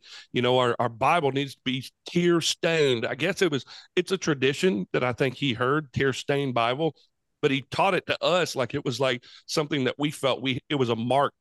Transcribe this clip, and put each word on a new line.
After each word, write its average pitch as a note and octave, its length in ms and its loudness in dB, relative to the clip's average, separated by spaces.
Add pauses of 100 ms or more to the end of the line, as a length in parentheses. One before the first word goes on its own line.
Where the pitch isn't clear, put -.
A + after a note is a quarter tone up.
(340)
you B2 80 2
know, B2 160 4
our, B2 220 4
our A#2+ 100 0
Bible C3+ 420 2
needs C3+ 220 -4
to - 100 -20
be C3 220 -4 (220)
tear E3+ 340 2
stained. C#3+ 640 0
I A#2 80 -6
guess E3+ 300 -2
it E3 80 4
was, C3+ 140 -2 (300)
it's F3+ 160 0
a F3+ 60 2
tradition D#3+ 760 0
that C#3 100 0
I B2 100 0
think C3+ 220 -2
he C3+ 180 -2
heard, C3 400 -2
tear C#3 180 2
stained C#3 440 -2
Bible, C3 400 0 (460)
but D3 100 2
he C3+ 180 0
taught F#3 240 2
it - 140 -2
to - 160 -4
us E3 320 0
like B2+ 180 -2
it C#3 100 -6
was, A#2+ 160 -4
like, C3 240 -2 (220)
something D3 380 -2
that B2 160 0
we D3 100 -2
felt B2+ 320 -2
we, B2+ 180 -2 (100)
it D3+ 60 -2
was B2+ 140 0
a A#2 60 0
mark B2 460 0